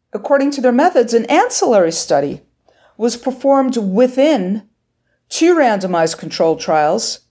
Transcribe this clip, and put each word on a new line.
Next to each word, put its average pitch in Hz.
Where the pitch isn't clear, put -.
according 277
to 269
their 247
methods, 247
an 226
ancillary 285
study 143
was 233
performed 262
within 226
two 339
randomized 190
controlled 160
trials 156